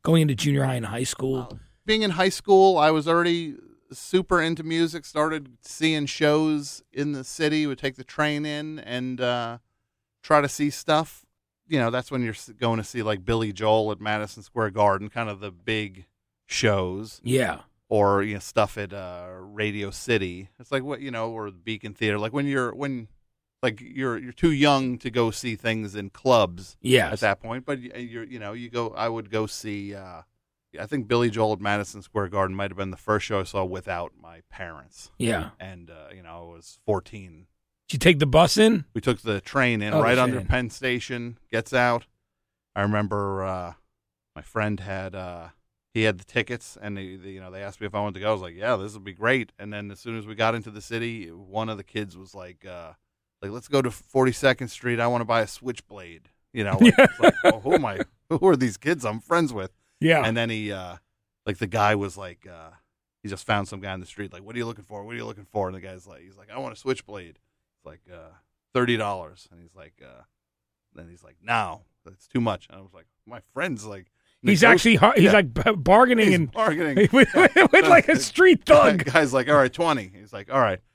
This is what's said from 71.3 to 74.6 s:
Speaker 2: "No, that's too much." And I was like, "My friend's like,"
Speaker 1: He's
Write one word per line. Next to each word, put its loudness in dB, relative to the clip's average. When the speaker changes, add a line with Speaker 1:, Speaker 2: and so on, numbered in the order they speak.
Speaker 2:
"No, -4
that's -20
too -4
much." -4
And -20
I -20
was -20
like, -20
"My -18
friend's -6
like," -16
Speaker 1:
He's 6